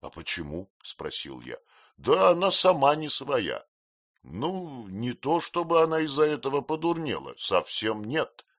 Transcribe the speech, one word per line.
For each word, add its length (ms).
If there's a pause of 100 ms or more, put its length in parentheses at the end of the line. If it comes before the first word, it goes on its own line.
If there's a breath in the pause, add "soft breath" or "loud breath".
«А 100
почему?» — 600 (120)
спросил 580
я. 180 (380 soft breath)
«Да 340
она 200
сама 460
не 120
своя». 560 (580)
«Ну, 680
не 240
то 260
чтобы 440
она 180
из-за 240
этого 360
подурнела, 800
совсем 640
нет. 420 (140)